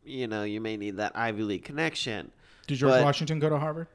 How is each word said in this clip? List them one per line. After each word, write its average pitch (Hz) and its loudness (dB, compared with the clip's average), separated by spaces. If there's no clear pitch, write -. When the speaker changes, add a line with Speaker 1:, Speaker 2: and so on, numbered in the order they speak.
Speaker 1:
you 127 -6
know, 107 -2
you 107 -4
may 110 -4
need 101 -4
that 104 -2
Ivy 113 -2
League 104 -2
connection. 143 -4
Speaker 2:
Did 143 -2
George 139 6
Speaker 1:
But 127 8
Speaker 2:
Washington 151 2
go 151 2
to 151 2
Harvard? 156 -4